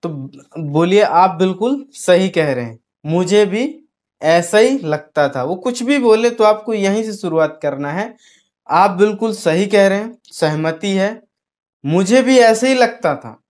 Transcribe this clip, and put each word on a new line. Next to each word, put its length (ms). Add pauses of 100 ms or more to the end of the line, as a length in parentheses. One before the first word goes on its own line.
तो 60 (500)
बोलिए, 440
"आप 280
बिल्कुल 600
सही 360
कह 240
रहे 120
हैं, 140 (280)
मुझे 400
भी 380 (380)
ऐसा 360
ही 200
लगता 500
था।" 140
वो 140
कुछ 260
भी 160
बोले 320
तो 140
आपको 300
यहीं 280
से 100
शुरुआत 500
करना 300
है, 240 (540)
आप 200
बिल्कुल 420
सही 340
कह 220
रहे 100
हैं, 260
सहमति 680
है, 320 (640)
मुझे 360
भी 160
ऐसे 300
ही 60
लगता 400
था 360